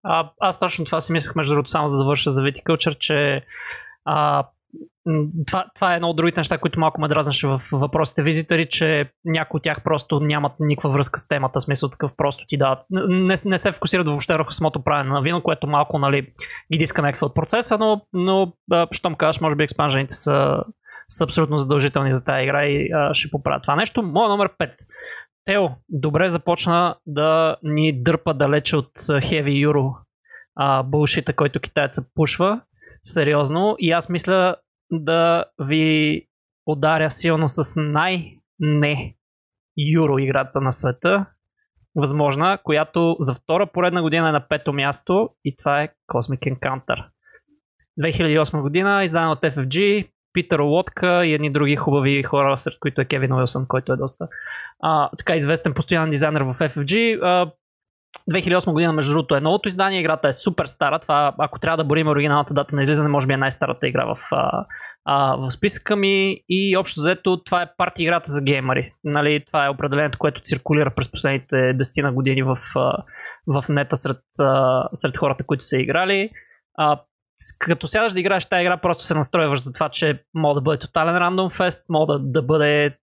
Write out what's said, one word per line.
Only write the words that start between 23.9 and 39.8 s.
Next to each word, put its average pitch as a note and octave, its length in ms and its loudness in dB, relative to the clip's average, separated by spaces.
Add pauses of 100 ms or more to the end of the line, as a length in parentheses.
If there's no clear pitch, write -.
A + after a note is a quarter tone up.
Моя G3 260 0
номер G3+ 300 2
пет. D#3+ 120 -4 (720)
Тео, G3 240 0 (200)
добре D3+ 400 0
започна E3+ 680 0 (100)
да D#3 560 2
ни D3+ 400 0
дърпа E3 320 0
далече D3 420 0
от, C3+ 200 -2
а, - 160 -2
Heavy C#3+ 560 0
Euro, C3+ 240 2 (640)
а, C3+ 260 2
булшита, D3 500 0
който C#3+ 280 0
китаеца - 540 -4
пушва. F#3 460 0 (440)
Сериозно. D3+ 760 0
И E3 140 0
аз E3+ 160 0
мисля F3+ 480 0 (340)
да E3 540 0 (160)
ви D#3 600 0 (440)
ударя D#3 440 0
силно D#3+ 380 0
с - 320 0
най-не D3+ 1300 -2 (680)